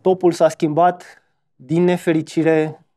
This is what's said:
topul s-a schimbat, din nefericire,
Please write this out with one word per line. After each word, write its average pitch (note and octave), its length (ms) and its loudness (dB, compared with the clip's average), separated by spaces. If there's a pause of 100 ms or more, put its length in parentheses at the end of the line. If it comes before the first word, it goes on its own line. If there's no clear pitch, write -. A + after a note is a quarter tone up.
topul F#3 320 0
s-a E3 160 2
schimbat, E3+ 760 -2 (340)
din D#3 280 -2
nefericire, D#3+ 1040 -2 (100)